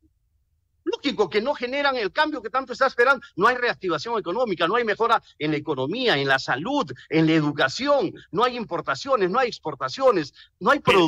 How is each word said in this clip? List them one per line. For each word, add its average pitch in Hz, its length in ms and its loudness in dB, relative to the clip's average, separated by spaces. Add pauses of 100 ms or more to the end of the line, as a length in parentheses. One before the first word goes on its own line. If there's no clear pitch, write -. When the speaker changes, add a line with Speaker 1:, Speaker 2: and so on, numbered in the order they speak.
(840)
Speaker 1:
Lógico 226 440 -2
que 208 140 0
no 277 120 -2
generan 269 420 -2
el 202 160 -4
cambio 302 280 0
que 214 80 -12
tanto 254 240 -4
está 254 140 2
esperando. 247 380 2 (120)
No 202 120 4
hay 247 80 2
reactivación 220 640 -2
económica, 180 480 -2
no 196 100 0
hay 247 80 0
mejora 220 360 2 (180)
en 151 120 -2
la 151 60 0
economía, 156 600 -2
en 139 120 0
la 135 100 2
salud, 170 520 -2 (200)
en 160 160 2
la 160 60 4
educación, 156 800 0 (180)
no 202 140 0
hay 247 120 -2
importaciones, 180 720 -2
no 202 100 0
hay 262 100 2
exportaciones, 160 840 -2 (280)
no 190 100 0
hay 277 80 4
Speaker 2:
Pero, - 300 4